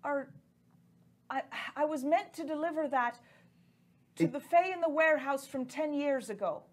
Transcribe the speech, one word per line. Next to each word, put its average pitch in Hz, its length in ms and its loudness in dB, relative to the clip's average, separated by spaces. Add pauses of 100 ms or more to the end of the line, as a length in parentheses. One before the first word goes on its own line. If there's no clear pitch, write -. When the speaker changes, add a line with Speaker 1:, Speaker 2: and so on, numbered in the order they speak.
Speaker 1:
Are, 277 240 -2 (1000)
I, 269 120 -4 (340)
I 285 80 2
was 302 200 -2
meant 339 300 2
to 320 100 -8
deliver 311 440 -2
that 247 300 0 (960)
to 330 80 4
Speaker 2:
It 247 80 0
Speaker 1:
the 269 80 -6
Fae 359 320 4
in 349 80 -6
the 330 80 2
warehouse 277 580 2
from 262 200 -4
ten 302 260 -4
years 277 380 0
ago. 190 320 -4 (100)